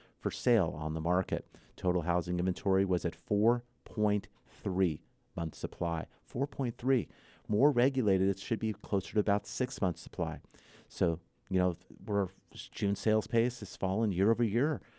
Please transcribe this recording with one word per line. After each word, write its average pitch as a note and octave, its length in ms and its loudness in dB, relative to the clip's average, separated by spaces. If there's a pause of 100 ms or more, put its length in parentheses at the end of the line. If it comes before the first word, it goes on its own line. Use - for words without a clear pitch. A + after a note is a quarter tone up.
(200)
for G2 100 -2
sale F2+ 480 2
on D#2 160 -4
the D#2+ 60 -2
market. E2+ 460 0 (300)
Total F2+ 260 0
housing F2 360 0
inventory F#2+ 460 0
was F2+ 200 0
at F2 120 -4
four A2+ 480 0 (200)
point G#2 440 -2 (180)
three F2+ 560 0 (320)
month E2 220 -4
supply. E2 500 -4 (180)
Four C3+ 220 -4
point B2 320 -6
three. B2+ 300 0 (400)
More A#2+ 240 4
regulated, A#2 560 2
it G2 100 0
should - 220 -4
be A2 120 -2
closer - 420 -4
to G#2+ 60 4
about G2+ 280 0
six - 320 -6
months F#2 200 0
supply. D#2+ 380 -6 (500)
So, E2+ 300 0 (320)
you F#2 80 0
know, F#2 180 2 (300)
we're, G2+ 220 -2 (240)
June - 420 -4
sales G#2+ 320 0
pace A#2 320 0
has - 160 -12
fallen G2+ 380 0
year G2 180 4
over A2+ 140 2
year A#2 360 0 (180)